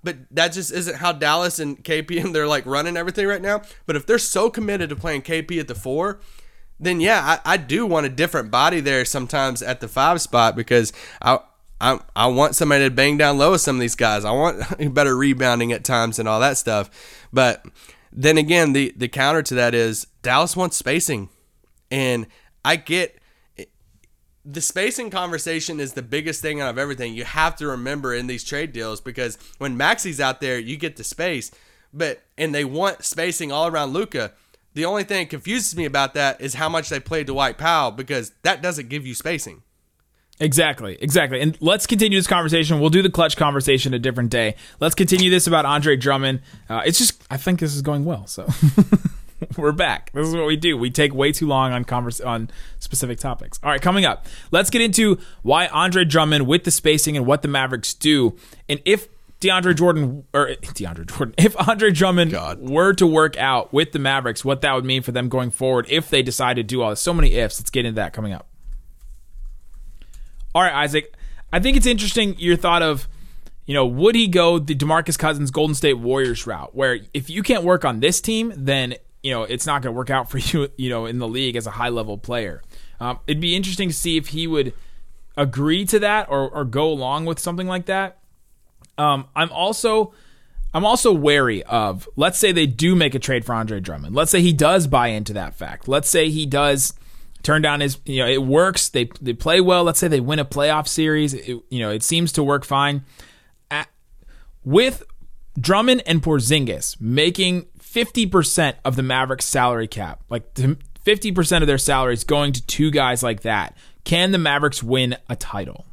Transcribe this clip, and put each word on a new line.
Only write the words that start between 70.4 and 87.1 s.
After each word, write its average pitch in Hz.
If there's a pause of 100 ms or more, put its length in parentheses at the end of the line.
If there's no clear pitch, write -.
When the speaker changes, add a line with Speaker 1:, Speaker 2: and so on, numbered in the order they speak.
Speaker 2:
All 180
right, 175
Isaac, 147 (400)
I 175
think 262
it's 220
interesting 208
your 175
thought 170
of, 151 (580)
you 143
know, 135
would 156
he 233
go 175
the 151
DeMarcus 160
Cousins 147
Golden 151
State 139
Warriors 123
route, 85
where 127 (140)
if 135
you 202
can't 202
work 175
on 117
this 165
team, 220
then, 135 (280)
you 135
know, 113
it's 117
not 143
gonna 120
work 120
out 131
for 135
<laughs> -
you, 139 (100)
you 127
know, 117
in 117
the 117
league 123
as 113
a 104
high-level 113
player. 117 (380)
Um, 120
it'd 151
be 175
interesting 185
to 147
see 165
if 151
he 160
would 147 (640)
agree 143
to 214
that 208
or, 139
or 143
go 135
along 143